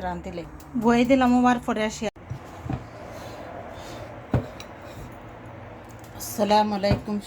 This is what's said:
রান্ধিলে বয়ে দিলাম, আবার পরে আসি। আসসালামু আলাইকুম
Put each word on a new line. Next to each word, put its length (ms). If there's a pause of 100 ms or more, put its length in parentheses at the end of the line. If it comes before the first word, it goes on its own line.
রান্ধিলে 360 (400)
বয়ে 260
দিলাম, 300
আবার 260
পরে 240
আসি। 140 (4000)
আসসালামু 580
আলাইকুম 380 (120)